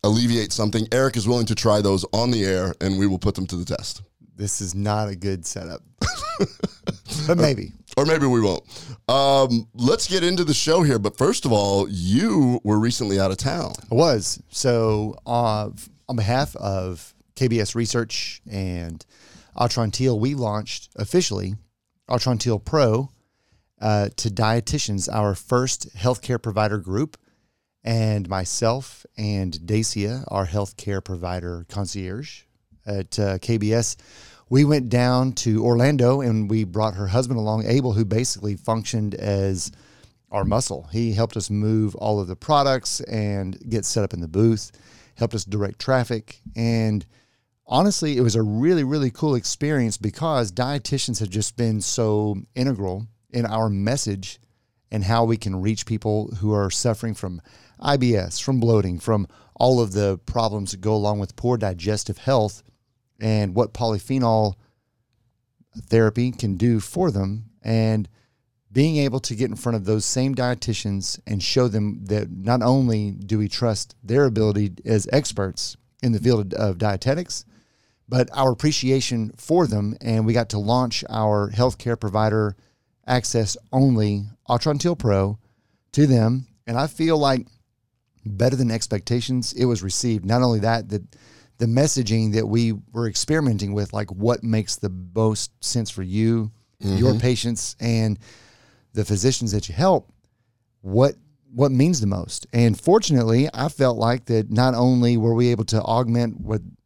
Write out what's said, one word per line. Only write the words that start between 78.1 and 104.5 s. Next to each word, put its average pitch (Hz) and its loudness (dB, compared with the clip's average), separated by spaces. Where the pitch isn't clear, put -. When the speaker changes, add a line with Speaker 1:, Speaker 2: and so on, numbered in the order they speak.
Speaker 2:
our 135 2
appreciation 131 0
for 170 2
them. 107 -2
And 110 0
we 113 2
got 117 2
to 107 -2
launch 117 0
our 107 2
healthcare 117 0
provider 107 0
access 117 0
only 107 2
Atrantil 151 0
Pro 101 0
to 147 6
them. 123 4
And 117 -2
I 143 0
feel 160 0
like 135 2
better 123 4
than 123 2
expectations. 117 -2
It 127 0
was 113 0
received. 98 -2
Not 117 2
only 120 4
that, 113 0
that 101 -4
the 117 0
messaging 113 2
that 110 0
we 113 2
were 117 -2
experimenting 113 0
with, 104 -2
like, 104 -4
what 104 0
makes 110 -2
the 101 -4
most 110 0
sense 113 -2
for 95 -8
you, 110 0
your 101 2
Speaker 1:
Mm-hmm. 110 2
Speaker 2:
patients, 120 -2
and 113 0
the 107 -2
physicians 104 0
that 104 -2
you 80 -10
help, 170 2
what, 110 2
what 135 2
means 143 4
the 107 0
most. 92 -6
And 117 4
fortunately, 139 4
I 131 -2
felt 127 0
like 117 0
that 110 0
not 123 4